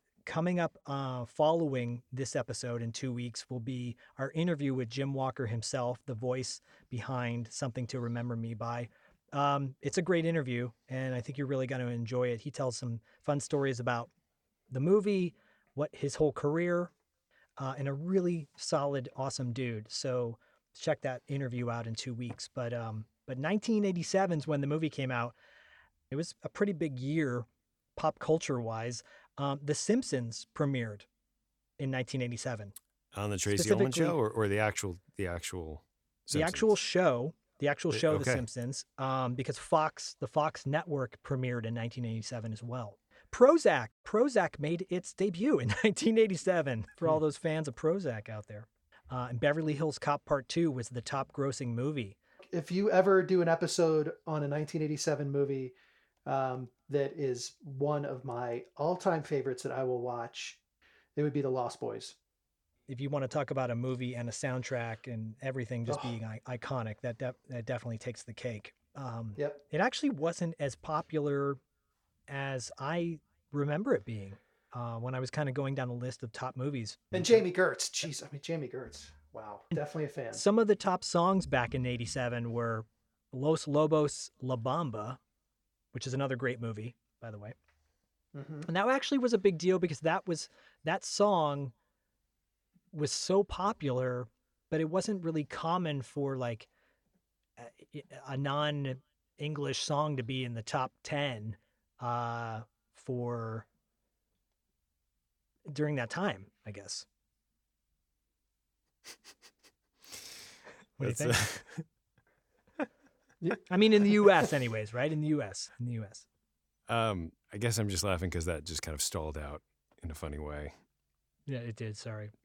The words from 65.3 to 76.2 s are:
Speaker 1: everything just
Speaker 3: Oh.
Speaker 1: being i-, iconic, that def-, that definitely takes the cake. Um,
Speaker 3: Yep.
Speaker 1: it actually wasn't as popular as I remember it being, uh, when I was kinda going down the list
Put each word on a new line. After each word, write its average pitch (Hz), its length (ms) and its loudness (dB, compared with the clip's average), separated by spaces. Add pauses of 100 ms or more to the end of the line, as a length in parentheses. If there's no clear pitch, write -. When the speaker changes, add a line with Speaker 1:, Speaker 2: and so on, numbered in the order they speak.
Speaker 1:
everything 127 440 -4
just 139 180 -2
Speaker 3:
Oh. 127 60 -4
Speaker 1:
being 113 160 -6
i-, 110 320 -8
iconic, 113 440 -4
that 120 160 -6
def-, 123 180 -6 (140)
that 120 160 -6
definitely 120 320 -4
takes 117 260 -10
the 117 100 -14
cake. 110 400 -8 (220)
Um, 117 420 -8
Speaker 3:
Yep. 143 200 -4 (140)
Speaker 1:
it 151 100 0
actually 262 300 0
wasn't 165 480 -2
as 139 160 -2
popular 143 800 0 (720)
as 139 500 -4
I 165 420 -2 (320)
remember 151 440 2
it 101 100 -4
being, 101 320 -8 (360)
uh, 120 240 -6
when 123 180 -4
I 127 40 -2
was 127 120 -4
kinda 147 220 -2
going 135 220 -2
down 131 120 -2
the 123 60 -6
list 123 300 -6